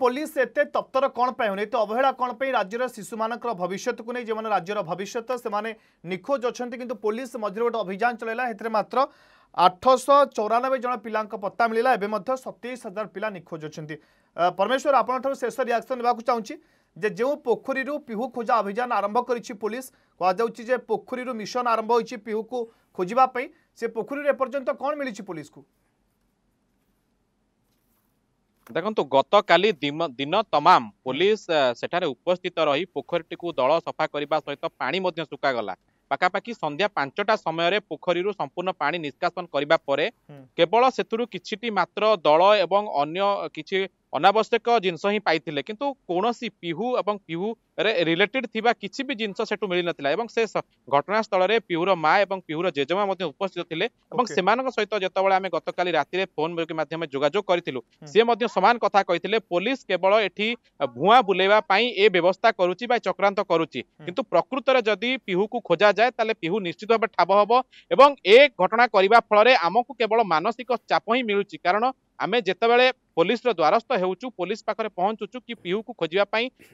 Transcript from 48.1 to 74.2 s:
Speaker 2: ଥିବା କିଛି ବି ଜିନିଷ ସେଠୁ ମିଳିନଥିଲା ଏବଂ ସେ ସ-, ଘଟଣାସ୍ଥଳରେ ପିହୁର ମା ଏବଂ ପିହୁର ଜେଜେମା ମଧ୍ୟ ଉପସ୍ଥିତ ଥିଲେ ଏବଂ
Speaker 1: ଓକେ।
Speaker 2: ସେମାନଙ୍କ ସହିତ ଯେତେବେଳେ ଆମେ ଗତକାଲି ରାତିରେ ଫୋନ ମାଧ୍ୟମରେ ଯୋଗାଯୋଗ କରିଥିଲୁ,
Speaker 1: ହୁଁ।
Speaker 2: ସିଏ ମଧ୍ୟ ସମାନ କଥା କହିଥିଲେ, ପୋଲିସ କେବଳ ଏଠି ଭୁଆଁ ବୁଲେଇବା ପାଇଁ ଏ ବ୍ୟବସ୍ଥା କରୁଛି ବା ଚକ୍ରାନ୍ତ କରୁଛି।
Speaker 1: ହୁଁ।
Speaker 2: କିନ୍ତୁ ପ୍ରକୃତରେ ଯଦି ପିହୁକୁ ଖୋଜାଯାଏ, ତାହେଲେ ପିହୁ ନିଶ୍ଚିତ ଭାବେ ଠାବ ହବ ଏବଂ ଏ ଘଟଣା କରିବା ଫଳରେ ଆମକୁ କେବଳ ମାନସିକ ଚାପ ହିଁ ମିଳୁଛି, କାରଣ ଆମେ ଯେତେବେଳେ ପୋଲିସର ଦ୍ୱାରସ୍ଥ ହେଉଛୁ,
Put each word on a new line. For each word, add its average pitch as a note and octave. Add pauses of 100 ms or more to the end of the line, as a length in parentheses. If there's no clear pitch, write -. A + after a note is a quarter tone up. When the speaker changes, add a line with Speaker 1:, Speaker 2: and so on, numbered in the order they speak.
Speaker 2:
ଥିବା A3
କିଛି -
ବି C4+
ଜିନିଷ G#3
ସେଠୁ G#3+
ମିଳିନଥିଲା F3
ଏବଂ G#3
ସେ A#3
ସ-, E3+ (240)
ଘଟଣାସ୍ଥଳରେ F#3
ପିହୁର F3
ମା D#3
ଏବଂ G3
ପିହୁର D#3+
ଜେଜେମା D3
ମଧ୍ୟ F#3+
ଉପସ୍ଥିତ F3
ଥିଲେ E3 (220)
ଏବଂ B3
Speaker 1:
ଓକେ। F3
Speaker 2:
ସେମାନଙ୍କ A3
ସହିତ G#3+
ଯେତେବେଳେ F#3+
ଆମେ F#3+
ଗତକାଲି F3
ରାତିରେ D#3+
ଫୋନ D#3 (260)
ମାଧ୍ୟମରେ D#3+
ଯୋଗାଯୋଗ D3
କରିଥିଲୁ, E3+
Speaker 1:
ହୁଁ। -
Speaker 2:
ସିଏ F#3+
ମଧ୍ୟ A#3
ସମାନ G3+
କଥା G3+
କହିଥିଲେ, F#3+
ପୋଲିସ A3+
କେବଳ F#3+ (120)
ଏଠି G3+ (440)
ଭୁଆଁ F#3
ବୁଲେଇବା F#3+
ପାଇଁ G#3
ଏ F#3+
ବ୍ୟବସ୍ଥା F#3
କରୁଛି F3+
ବା A#3
ଚକ୍ରାନ୍ତ G3
କରୁଛି। E3
Speaker 1:
ହୁଁ। -
Speaker 2:
କିନ୍ତୁ F3+
ପ୍ରକୃତରେ B3+
ଯଦି G#3+
ପିହୁକୁ G3+
ଖୋଜାଯାଏ, G#3
ତାହେଲେ A3
ପିହୁ E3
ନିଶ୍ଚିତ F#3+
ଭାବେ A3
ଠାବ E3+
ହବ G#3 (380)
ଏବଂ C4 (180)
ଏ G3+ (200)
ଘଟଣା G#3
କରିବା G3+
ଫଳରେ G#3+ (100)
ଆମକୁ G#3+
କେବଳ A3
ମାନସିକ G3 (180)
ଚାପ E3
ହିଁ B3+
ମିଳୁଛି, G3+
କାରଣ G#3 (340)
ଆମେ F3
ଯେତେବେଳେ A#3+ (280)
ପୋଲିସର A3
ଦ୍ୱାରସ୍ଥ E3
ହେଉଛୁ, F#3